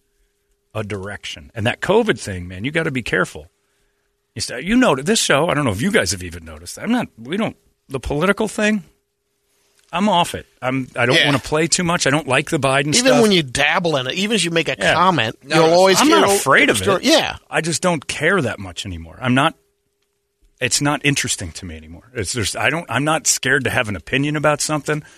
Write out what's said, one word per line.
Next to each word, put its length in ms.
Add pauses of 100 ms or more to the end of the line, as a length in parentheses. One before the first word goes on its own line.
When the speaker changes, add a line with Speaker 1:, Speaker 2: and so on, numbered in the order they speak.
(760)
Speaker 1:
a 80
direction. 720
And 140
that 120
covid 380
thing, 300
man, 160
you 80
gotta 180
be 120
careful. 460 (840)
You 80
st-, 220
you 120
know, 200
this 240
show, 280
I 60
don't 100
know 60
if 100
you 120
guys 180
have 140
even 200
noticed. 340
I'm 140
not, 140 (100)
we 220
don't, 180 (320)
the 120
political 480
thing, 340 (1120)
I'm 160
off 260
it. 100 (160)
I'm, 360
I 100
don't 100
Speaker 2:
Yeah. 100
Speaker 1:
wanna 120
play 300
too 160
much. 220
I 40
don't 180
like 220
the 80
Biden 300
Speaker 2:
Even 60
Speaker 1:
stuff. 280
Speaker 2:
when 100
you 100
dabble 540
in 120
it, 60
even 200
as 100
you 60
make 180
a 100
Speaker 1:
Yeah. 160
Speaker 2:
comment, 480
Speaker 3:
No, 140
Speaker 2:
you'll 120
Speaker 3:
no, 40
Speaker 2:
always 280
Speaker 1:
I'm 80
Speaker 2:
hear 120
Speaker 1:
not 100
Speaker 2:
a 40
Speaker 1:
afraid 340
of 100
Speaker 2:
story. 260
Speaker 1:
it. 60
Speaker 2:
Yeah. 260 (120)
Speaker 1:
I 140
just 180
don't 260
care 360
that 160
much 260
anymore. 380
I'm 120
not, 200 (1080)
it's 220
not 220
interesting 480
to 120
me 120
anymore. 380
It's 200
just, 220
I 120
don't, 220
I'm 140
not 220
scared 380
to 60
have 180
an 80
opinion 400
about 240
something. 420 (160)